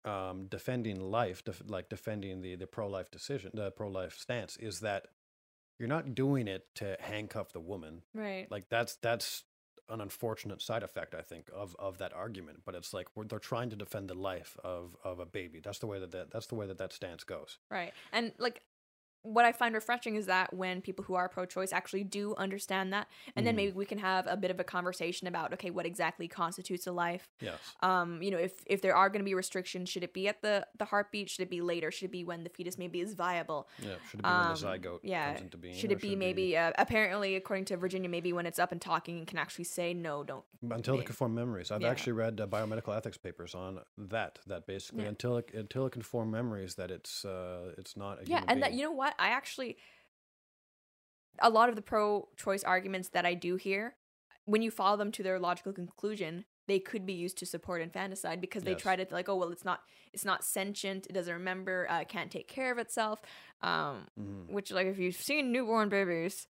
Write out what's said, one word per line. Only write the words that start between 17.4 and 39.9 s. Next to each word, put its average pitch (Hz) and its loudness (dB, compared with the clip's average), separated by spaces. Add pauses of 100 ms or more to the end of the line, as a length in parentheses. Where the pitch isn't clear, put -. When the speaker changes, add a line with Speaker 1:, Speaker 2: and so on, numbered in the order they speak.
Speaker 2:
Right. 185 -4 (200)
And, 226 0
like, 240 -2 (600)
what 226 8
I 233 10
find 233 2
refreshing 233 0
is 208 0
that 185 4
when 185 0
people 190 -6
who 185 -2
are 180 4
pro-choice 185 -2
actually 190 0
do 202 -2
understand 190 0
that, 208 0 (260)
and 214 2
then 233 6
Speaker 1:
Mm. - 4
Speaker 2:
maybe 202 4
we 190 -2
can 202 -2
have 185 4
a 185 2
bit 185 2
of 180 -2
a 175 0
conversation 180 -2
about, 170 -2
okay, 180 -6
what 170 -2
exactly 170 0
constitutes 180 -2
a 180 -2
life? 175 0 (140)
Speaker 1:
Yes. 92 -4 (240)
Speaker 2:
Um, 175 4
you 196 2
know, 180 2
if, 185 0
if 196 4
there 185 8
are 196 10
gonna 202 2
be 196 2
restrictions, 185 -2
should 180 -2
it 175 -8
be 190 2
at 208 -2
the, 208 4 (140)
the 208 0
heartbeat? 202 2
Should - -4
it 180 -2
be 175 -2
later? 170 2
Should - -6
it 185 -4
be 180 -4
when 170 -4
the 175 -8
fetus 175 -6
maybe 175 -2
is 208 -2
viable? 170 0 (120)
Speaker 1:
Yeah, 95 -6 (120)
should 104 -8
it - -2
be 180 4
when 180 8
the 175 6
Speaker 2:
Um, 160 0
Speaker 1:
zygote 90 -2
Speaker 2:
yeah. 170 0
Speaker 1:
comes - -4
into 180 -12
being, 180 -10
Speaker 2:
Should 196 0
Speaker 1:
or 196 6
Speaker 2:
it 190 0
be 214 -2
Speaker 1:
should 202 2
it - 2
be - 2
Speaker 2:
maybe, 185 4
uh, 165 6
apparently, 202 6
according 190 0
to 196 0
Virginia, 185 0
maybe 170 2
when 175 0
it's 170 -2
up 180 4
and 170 -2
talking 170 -2
and 165 -8
can 170 -4
actually 165 -2
say, 175 0